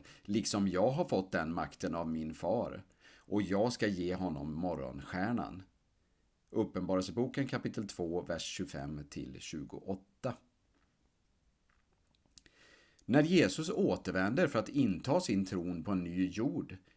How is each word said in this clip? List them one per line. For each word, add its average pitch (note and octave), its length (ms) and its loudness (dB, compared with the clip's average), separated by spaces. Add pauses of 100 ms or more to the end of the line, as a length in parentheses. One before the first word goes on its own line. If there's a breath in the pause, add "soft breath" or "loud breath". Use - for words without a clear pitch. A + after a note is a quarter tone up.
(220 loud breath)
liksom G2+ 460 2
jag F#2+ 220 4
har D#3 140 0
fått F#2+ 280 0
den E2 220 0
makten E2 400 -4
av E2+ 140 -2
min D#2+ 260 -4
far. F#2+ 500 -2 (320 loud breath)
Och G#2 260 -2
jag G2+ 300 2
ska A#2 140 0
ge F2+ 280 0
honom D#2 400 -4
morgonstjärnan." F2 1080 -4 (880)
Uppenbarelseboken F#2+ 1000 0
kapitel - 380 -4
två, E2+ 360 -4
vers E2 200 -4
tjugofem D2 680 -6
till C2 300 -10
tjugoåtta. - 960 -8 (2750 soft breath)
När C3 180 6
Jesus D#3+ 480 4
återvänder G#2 800 2
för - 100 0
att G#2 100 0
inta B2+ 520 2
sin G2 260 2
tron F2 380 -2
på G2+ 80 -2
en F2+ 120 2
ny F2+ 240 2
jord, A2 480 -2 (200 soft breath)